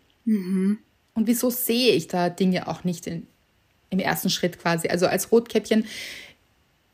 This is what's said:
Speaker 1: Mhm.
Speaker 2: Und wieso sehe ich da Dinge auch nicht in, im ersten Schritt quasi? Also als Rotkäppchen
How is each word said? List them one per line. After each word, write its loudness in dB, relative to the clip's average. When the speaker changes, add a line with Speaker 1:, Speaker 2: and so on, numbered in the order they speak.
Speaker 1:
Mhm. 2
Speaker 2:
Und 0
wieso 2
sehe 2
ich 0
da 0
Dinge 0
auch -8
nicht -6
in, -10
im 0
ersten 0
Schritt -2
quasi? -2
Also 0
als 0
Rotkäppchen 2